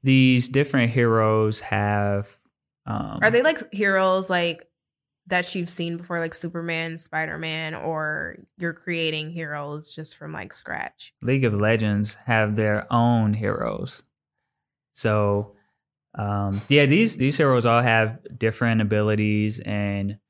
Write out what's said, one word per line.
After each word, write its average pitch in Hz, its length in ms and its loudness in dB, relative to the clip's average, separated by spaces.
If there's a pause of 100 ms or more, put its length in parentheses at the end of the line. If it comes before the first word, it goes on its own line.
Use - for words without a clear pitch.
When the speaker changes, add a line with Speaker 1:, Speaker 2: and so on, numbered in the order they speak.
Speaker 1:
These 131 480 6
different 131 420 2
heroes 110 680 4
have, 104 760 -2 (480)
um, 104 380 -6
Speaker 2:
Are 220 80 4
they, 240 120 4
like, 311 300 0
heroes, 190 560 2
like, 175 400 -2 (600)
that 180 280 -2
you've 170 140 -4
seen 170 260 -4
before, 170 240 -6
like 165 140 -4
Superman, 165 640 -6
Spider-Man, 156 760 -6
or 151 640 -6 (220)
you're 170 160 -4
creating 160 560 -4
heroes 151 640 -8
just - 220 -6
from, 156 160 -14
like, - 200 -12
scratch? - 680 -10
Speaker 1:
League 131 220 2
of 107 100 2
Legends 104 600 0 (120)
have 107 300 2
their 107 360 0
own 117 400 4
heroes. - 720 -4 (880)
So, 104 640 0 (580)
um, 101 540 -2
yeah, 143 180 6
these, 208 300 2
these 135 200 0
heroes 127 300 2
all 117 160 4
have 113 380 2 (180)
different 113 420 0
abilities 107 800 0
and 101 580 -6 (120)